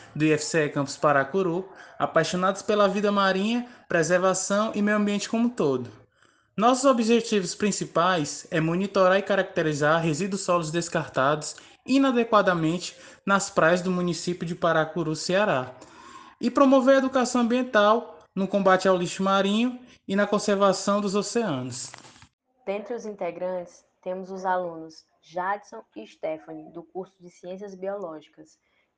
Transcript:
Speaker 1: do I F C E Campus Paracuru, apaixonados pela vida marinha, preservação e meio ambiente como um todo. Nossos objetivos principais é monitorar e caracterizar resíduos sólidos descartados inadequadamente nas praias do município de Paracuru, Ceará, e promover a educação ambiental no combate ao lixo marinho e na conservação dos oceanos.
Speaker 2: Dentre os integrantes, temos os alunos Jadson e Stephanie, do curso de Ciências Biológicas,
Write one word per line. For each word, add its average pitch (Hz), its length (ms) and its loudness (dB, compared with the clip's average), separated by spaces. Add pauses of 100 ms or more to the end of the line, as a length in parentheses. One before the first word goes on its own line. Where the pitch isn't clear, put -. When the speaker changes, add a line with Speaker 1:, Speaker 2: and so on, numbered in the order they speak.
(160)
Speaker 1:
do 151 100 0
I 156 80 4
F 147 120 -2
C 160 200 0
E 143 40 -4
Campus 139 260 -4
Paracuru, 160 720 0 (300)
apaixonados 180 640 -2
pela 208 260 2
vida 202 240 0
marinha, 202 560 0 (200)
preservação 185 880 0
e 208 80 -2
meio 208 140 2
ambiente 202 300 -2
como 233 200 0
um - 20 0
todo. 131 400 -2 (680)
Nossos 254 300 2
objetivos 226 680 2
principais 170 960 -2
é 165 100 0
monitorar 185 560 2
e 202 60 0
caracterizar 165 800 0
resíduos 180 380 -2
sólidos 170 280 0
descartados 151 840 -2 (280)
inadequadamente 208 1120 2 (300)
nas 196 240 0
praias 170 320 4
do 180 80 -4
município 175 560 -2
de 170 80 -8
Paracuru, 160 640 0
Ceará, 170 580 -2 (680)
e 233 120 -2
promover 269 420 6
a 269 60 6
educação 254 420 0
ambiental 233 760 2 (180)
no 190 120 -2
combate 190 400 2
ao 185 80 6
lixo 180 280 -4
marinho 202 540 0 (300)
e 196 80 -4
na 202 100 2
conservação 202 760 2
dos 202 120 -4
oceanos. 160 760 -4 (760)
Speaker 2:
Dentre 208 280 -8
os 214 120 -10
integrantes, 180 800 -8 (180)
temos 185 280 -10
os 190 160 -10
alunos 170 580 -6 (180)
Jadson 196 640 -8 (100)
e 214 140 -16
Stephanie, 160 640 -12
do 170 120 -16
curso 185 360 -14
de 175 120 -20
Ciências 190 440 -16
Biológicas, 180 840 -12 (400)